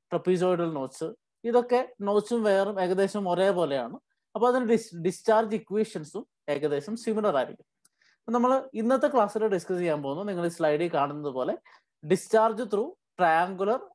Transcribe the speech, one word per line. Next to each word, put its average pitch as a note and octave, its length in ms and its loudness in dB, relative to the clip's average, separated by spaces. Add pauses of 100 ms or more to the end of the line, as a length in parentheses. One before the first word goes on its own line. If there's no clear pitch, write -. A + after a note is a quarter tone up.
(120)
ട്രപ്പീസോയിഡൽ F3 600 0
നോച്ച്, C3+ 320 -6 (380)
ഇതൊക്കെ B3 580 2
നോച്ചും G#3 420 0
വെയറും G3 380 2
ഏകദേശം F#3+ 480 0
ഒരേപോലെയാണ്. F3 680 0 (360)
അപ്പൊ A3+ 140 4
അതിന്റെ B3 260 2
dis-, E3+ 280 -4
ഡിസ്ചാർജ് G#3+ 520 2
ഇക്വേഷൻസും G3+ 720 -6 (220)
ഏകദേശം D3 480 -2
സിമിലർ G#3+ 400 0
ആയിരിക്കും. - 280 -4 (500)
അപ്പൊ - 160 -12
നമ്മൾ B3+ 420 2
ഇന്നത്തെ A#3+ 340 2
ക്ലാസ്സിൽ A3 400 2
ഡിസ്കസ് F#3 300 -2
ചെയ്യാൻ D#3+ 260 -2
പോകുന്നത് D3 240 -6
നിങ്ങൾ F3 180 -4
ഈ E3+ 40 0
slide-ിൽ E3 440 0
കാണുന്നത് D3 400 -2
പോലെ C3 240 -4 (500)
discharge A3 560 2
through G#3+ 260 -2
triangular F#3 920 0 (160)